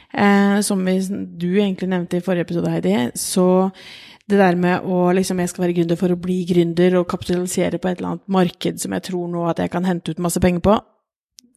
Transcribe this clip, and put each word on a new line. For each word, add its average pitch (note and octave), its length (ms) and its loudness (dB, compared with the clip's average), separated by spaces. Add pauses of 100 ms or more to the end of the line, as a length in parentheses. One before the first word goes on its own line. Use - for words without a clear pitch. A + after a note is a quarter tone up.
(140)
Eh, G3+ 480 4
som G3 240 -2
vi, F#3 160 0
du F#3 500 -6
egentlig F#3+ 380 0
nevnte F3+ 300 -2
i - 20 -6
forrige F3 240 -2
episode, E3+ 240 -2
Heidi, E3+ 260 0 (220)
så - 280 0 (840)
det G3+ 80 2
der F3+ 240 4
med F3+ 240 0
å F3+ 280 2
liksom, F#3+ 280 0
jeg F3 80 -2
skal F#3 160 -6
være F3 140 0
gründer E3+ 180 2
for F3+ 160 0
å F3 80 -4
bli F3+ 140 -2 (100)
gründer F3 540 2
og F3 100 0
kapitalisere F3+ 720 -2
på F#3 80 -2
et F3+ 80 -4
eller F3+ 140 -6
annet E3+ 240 -10
marked F3 460 0
som F#3+ 120 -6
jeg F#3 160 -6
tror F3+ 200 -4
nå E3+ 200 -4
at E3 140 -2
jeg F3 100 -4
kan F3+ 160 -2
hente E3+ 240 -4
ut F3+ 80 -8
masse E3+ 200 -2
penger F3+ 240 2
på, G3+ 100 6 (800)